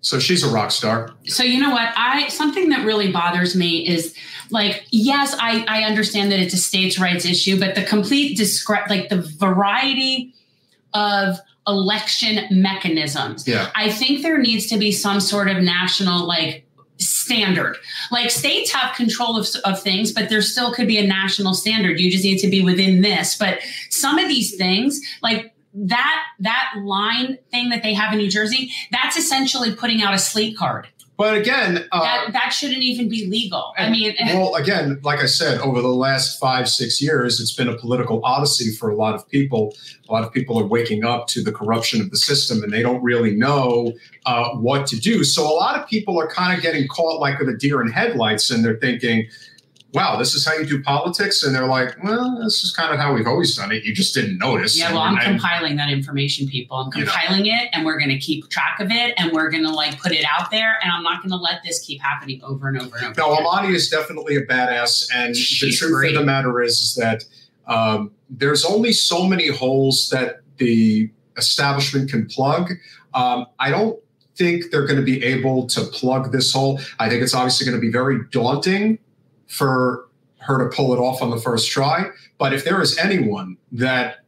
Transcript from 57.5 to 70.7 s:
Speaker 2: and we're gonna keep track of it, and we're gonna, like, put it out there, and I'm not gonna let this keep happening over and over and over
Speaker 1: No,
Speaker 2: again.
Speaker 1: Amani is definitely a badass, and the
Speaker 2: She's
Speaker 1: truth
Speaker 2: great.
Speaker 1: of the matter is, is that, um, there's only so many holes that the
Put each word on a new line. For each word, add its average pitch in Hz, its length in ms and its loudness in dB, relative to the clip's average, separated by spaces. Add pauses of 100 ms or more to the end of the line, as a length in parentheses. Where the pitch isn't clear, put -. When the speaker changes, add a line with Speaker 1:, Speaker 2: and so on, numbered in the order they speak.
Speaker 2:
and 160 140 -2
we're 156 120 -2
gonna 139 200 0
keep 143 320 -4
track 156 300 -2
of 196 100 -2
it, 233 260 0
and 165 160 0
we're 160 180 0
gonna, 160 220 0
like, 151 260 -2
put 175 140 -2
it 151 140 0
out 165 240 0
there, 220 320 0
and 180 100 0
I'm 175 100 -4
not 175 200 -2
gonna 185 180 -4
let 175 240 -4
this 165 160 -6
keep - 220 -14
happening 139 420 -6
over 135 240 -6
and 135 140 -4
over 123 160 -14
and 127 80 -6
over 113 100 -10
Speaker 1:
No, 156 160 4
Speaker 2:
again. 156 140 4
Speaker 1:
Amani 190 280 2
is - 140 2
definitely 156 480 -2
a 127 80 0
badass, 123 720 0
and 120 200 0
the 120 40 -2
Speaker 2:
She's 135 400 0
Speaker 1:
truth 160 140 0
Speaker 2:
great. 135 220 2
Speaker 1:
of 147 60 2
the 143 60 2
matter 127 360 0
is, 117 200 0
is - 140 -2
that, 113 280 0 (420)
um, 110 440 0 (180)
there's 139 380 0
only 220 260 2
so 175 340 2
many 190 220 2
holes 135 640 2
that 127 280 -2 (180)
the 110 500 4 (300)